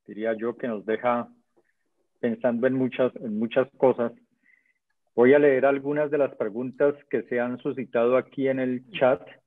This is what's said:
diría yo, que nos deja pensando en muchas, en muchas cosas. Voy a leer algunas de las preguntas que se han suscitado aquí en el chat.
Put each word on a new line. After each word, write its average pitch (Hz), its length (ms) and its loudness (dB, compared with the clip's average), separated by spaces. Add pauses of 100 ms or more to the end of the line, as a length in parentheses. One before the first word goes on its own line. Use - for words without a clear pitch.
diría 107 280 -6
yo, 117 240 -6
que 131 100 -8
nos 104 180 -8
deja 117 440 -2 (880)
pensando 120 480 -2
en 127 80 0
muchas, 127 420 -2
en 107 220 -8
muchas 123 280 0 (100)
cosas. 120 340 0 (1040)
Voy 123 180 8
a 147 60 8
leer 135 260 4
algunas 139 460 0
de 147 60 -2
las 131 180 0
preguntas 123 580 -2 (160)
que - 140 -2
se 123 160 -4
han 123 200 -4
suscitado 123 580 0
aquí 131 300 -4
en 135 120 -2
el 127 320 -4
chat. 131 300 0 (260)